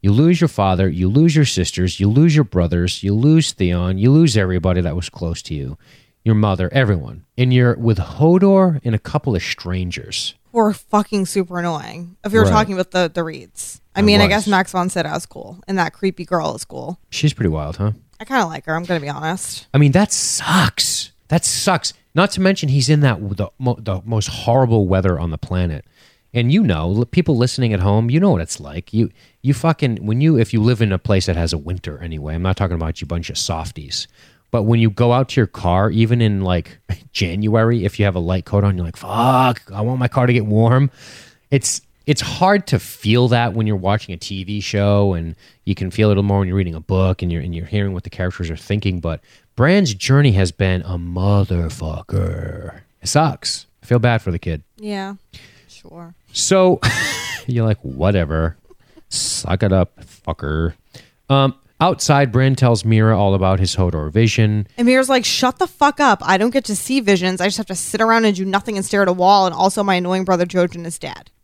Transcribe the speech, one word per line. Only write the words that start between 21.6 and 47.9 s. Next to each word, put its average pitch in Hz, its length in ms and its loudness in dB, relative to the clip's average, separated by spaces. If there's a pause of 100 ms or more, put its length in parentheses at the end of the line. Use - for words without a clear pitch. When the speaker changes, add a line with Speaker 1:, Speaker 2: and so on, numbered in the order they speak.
Speaker 1:
Not 185 180 2
to - 80 -6
mention 185 280 2
he's 131 200 2
in 151 120 4
that, 101 360 0
the 98 120 -4 (100)
mo-, 123 200 -2
the 101 260 -4
most 110 240 -2
horrible 117 600 2
weather 92 320 2
on 85 100 -4
the 76 80 -6
planet. 90 460 -4 (500)
And 120 180 2
you 214 120 4
know, 85 300 0
l-, 117 100 0
people 165 320 0
listening 120 360 0
at 98 80 0
home, 107 300 2
you 143 80 2
know 196 120 4
what 95 100 2
it's - 180 -8
like. 73 340 -12
You, 110 180 0 (320)
you 139 120 2
fucking, 143 500 -2
when 110 160 -2
you, 156 180 4
if 113 140 0
you 113 80 0
live 113 220 2
in 107 80 2
a 92 80 0
place 98 280 0
that 87 100 -2
has 82 160 -2
a 82 60 -4
winter 78 420 -10
anyway, 78 340 -8
I'm 85 80 -4
not 92 140 0
talking 87 200 -2
about 80 240 -6
you 76 60 -10
bunch 85 240 -8
of - 80 -8
softies. - 720 -8 (420)
But 117 140 -2
when 117 160 4
you 113 100 4
go 120 220 2
out 131 180 2
to 135 100 0
your 104 60 4
car, 92 440 0
even 113 320 2
in, 104 180 2
like, 90 380 -2 (160)
<laughs> - 180 -18
January, 107 720 0
if 98 140 -2
you 101 80 4
have 92 100 0
a - 40 -2
light 90 260 -2
coat 101 180 2
on, 98 140 2
you're 85 80 -4
like, 82 100 -10
"Fuck, 123 720 0
I 101 120 -8
want 127 180 -4
my 123 80 0
car 127 180 2
to 123 60 2
get 113 140 0
warm." 117 440 4 (600)
It's, - 320 -2 (240)
it's 147 160 0
hard 190 460 0
to 120 100 2
feel 120 500 0
that 117 240 0
when 110 140 -2
you're 104 100 0
watching 95 380 -2
a - 20 -12
T 95 280 -10
V 104 180 -6
show, 101 500 2
and 82 240 -6 (300)
you 98 80 -2
can 92 160 -6
feel 107 180 2
it 101 40 4
a - 0 -
little 101 100 2
more 101 160 0
when 98 100 0
you're 92 80 -2
reading 90 180 -2
a 80 60 -10
book 95 400 0
and 90 100 -2
you're, 82 120 -4
and 85 120 -8
you're 82 120 -10
hearing 101 260 -4